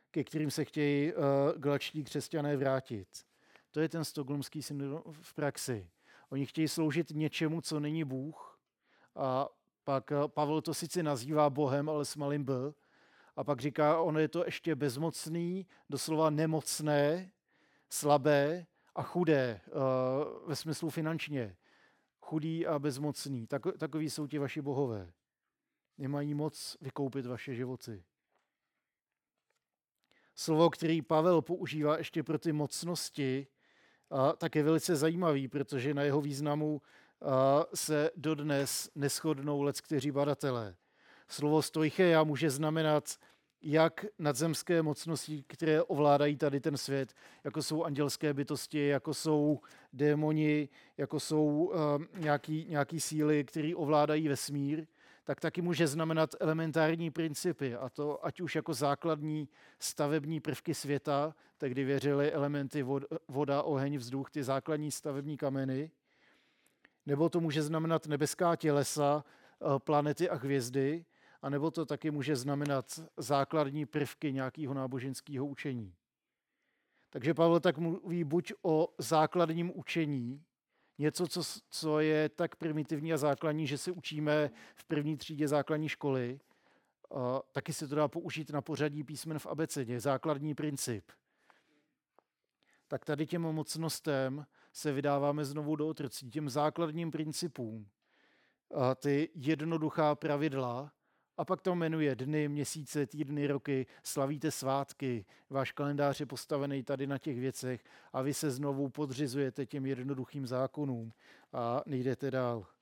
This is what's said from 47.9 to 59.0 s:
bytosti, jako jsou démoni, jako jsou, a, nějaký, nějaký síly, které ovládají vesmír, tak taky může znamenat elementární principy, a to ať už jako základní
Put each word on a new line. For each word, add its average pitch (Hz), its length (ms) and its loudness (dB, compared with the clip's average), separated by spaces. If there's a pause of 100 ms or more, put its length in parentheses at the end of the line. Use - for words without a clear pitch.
bytosti, 143 520 -2
jako 143 280 2
jsou 151 460 2 (320)
démoni, 151 760 2 (280)
jako 139 240 -2
jsou, 151 520 2
a, 151 260 2 (200)
nějaký, 156 500 0
nějaký 151 320 -2
síly, 151 440 2
které 160 320 -4
ovládají 151 520 4
vesmír, 143 580 -2 (380)
tak - 160 -4
taky 170 220 -2
může 170 240 4
znamenat 160 540 2
elementární 160 720 2
principy, 151 640 -2
a 131 120 -6
to 147 380 -4
ať - 140 -6
už 143 140 -4
jako 156 200 -2
základní 147 760 0 (300)